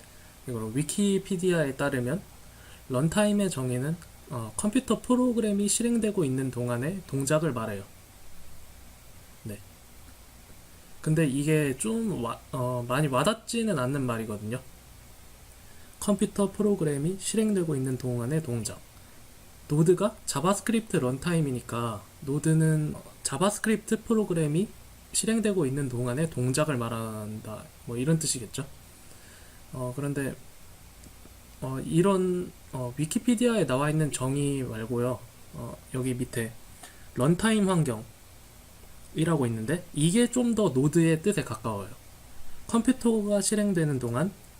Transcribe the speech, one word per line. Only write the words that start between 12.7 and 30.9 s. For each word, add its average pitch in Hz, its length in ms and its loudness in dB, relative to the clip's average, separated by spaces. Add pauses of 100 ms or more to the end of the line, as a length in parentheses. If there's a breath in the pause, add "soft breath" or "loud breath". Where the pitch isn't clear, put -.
많이 135 220 2
와닿지는 208 720 0
않는 135 220 0
말이거든요. 113 580 -4 (1400 loud breath)
컴퓨터 202 500 0
프로그램이 170 680 0
실행되고 196 520 0
있는 131 240 -2
동안의 123 460 -2
동작. 113 380 -6 (880 loud breath)
노드가 175 460 4 (100)
자바스크립트 196 720 0
런타임이니까 127 1040 0 (200)
노드는 156 720 2 (280)
자바스크립트 208 800 0
프로그램이 180 640 2 (420)
실행되고 214 540 2
있는 135 240 0
동안의 123 400 -2
동작을 135 480 0
말한다. 110 840 -6 (220)
뭐 120 120 -6
이런 156 200 4
뜻이겠죠. 139 480 -4 (1080 loud breath)
어, 127 220 -6
그런데, 139 400 -4 (1200)